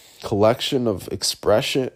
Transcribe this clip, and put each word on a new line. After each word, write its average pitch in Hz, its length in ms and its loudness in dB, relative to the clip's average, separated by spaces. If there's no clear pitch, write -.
collection 120 640 2
of 104 240 -4
expression, 120 840 0